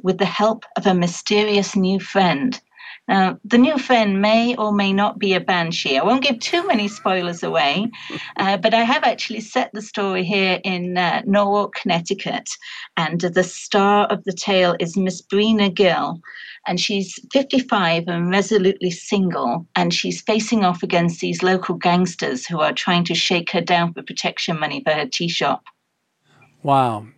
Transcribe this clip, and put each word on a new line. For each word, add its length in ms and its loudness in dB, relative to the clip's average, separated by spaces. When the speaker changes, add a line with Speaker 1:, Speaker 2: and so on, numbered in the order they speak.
Speaker 1:
with 160 0
the 80 2
help 400 0
of 100 -4
a 60 6
mysterious 840 0
new 260 2
friend. 600 0
Now, 380 2
the 140 2
new 180 4
friend 460 2
may 340 2
or 160 -2
may 180 2
not 280 0
be 160 0
a 60 0
banshee. 580 -2
I 40 2
won't 220 2
give 160 0
too 260 -2
many 220 0
spoilers 540 -4
away, 480 0
<laughs> 260 -12
uh, 180 2
but 160 2
I 100 4
have 220 2
actually 360 -2
set 340 -4
the 80 -10
story 420 -4
here 400 0
in, 320 -4
uh, 300 0
Norwalk, 480 2
Connecticut, 760 -4
and 240 -2
the 240 2
star 600 2
of 180 -4
the 80 -4
tale 480 2
is 160 -4
Miss 240 0
Brina 520 2
Gill, 460 2
and 140 -2
she's 380 -4
fifty-five 760 2
and 220 0
resolutely 600 2
single, 760 -2
and 160 2
she's 300 -4
facing 420 0
off 180 0
against 380 0
these 220 -4
local 320 0
gangsters 720 0
who 140 -4
are 120 0
trying 320 0
to 100 -2
shake 360 0
her 100 0
down 320 0
for 100 -12
protection 560 -6
money 240 -4
for 120 0
her 100 -2
tea 240 -4
shop. 360 -2
Speaker 2:
Wow. 440 2